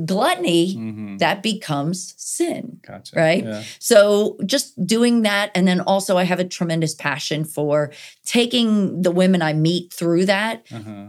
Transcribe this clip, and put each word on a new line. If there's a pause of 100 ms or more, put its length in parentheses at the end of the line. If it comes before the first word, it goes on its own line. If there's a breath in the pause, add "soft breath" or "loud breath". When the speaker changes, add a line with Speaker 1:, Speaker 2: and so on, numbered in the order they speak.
Speaker 1:
gluttony,
Speaker 2:
Mm-hmm.
Speaker 1:
that
becomes
sin,
Speaker 2:
Gotcha.
Speaker 1:
right?
Speaker 2:
Yeah. (160 loud breath)
Speaker 1:
So
just
doing
that.
And
then
also
I
have
a
tremendous
passion
for (340 loud breath)
taking
the
women
I
meet
through
that
Speaker 2:
Uh-huh.